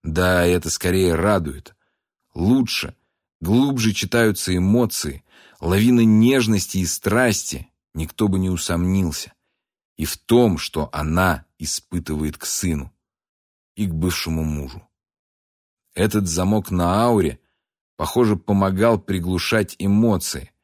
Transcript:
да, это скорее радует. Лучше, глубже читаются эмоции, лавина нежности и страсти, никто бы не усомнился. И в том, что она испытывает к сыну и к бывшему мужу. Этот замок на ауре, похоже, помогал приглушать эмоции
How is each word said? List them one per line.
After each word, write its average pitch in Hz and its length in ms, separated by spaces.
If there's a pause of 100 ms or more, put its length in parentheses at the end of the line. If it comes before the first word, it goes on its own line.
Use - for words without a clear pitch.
да, 87 420
это 87 240
скорее 90 460
радует. 82 580 (600)
Лучше, 113 640 (440)
глубже 113 540
читаются 104 600
эмоции, 95 680 (380)
лавина 107 400
нежности 110 800
и 90 60
страсти, 101 840 (240)
никто 80 340
бы 95 120
не 95 100
усомнился. 90 840 (600)
И 78 100
в - 120
том, 117 400
что - 340
она 78 540 (120)
испытывает 78 800
к - 80
сыну 80 480 (840)
и 104 120
к 85 60
бывшему 80 500
мужу. 73 420 (1120)
Этот 101 300
замок 92 420
на 92 320
ауре, 98 380 (560)
похоже, 104 400
помогал 98 600
приглушать 92 840
эмоции 98 720 (100)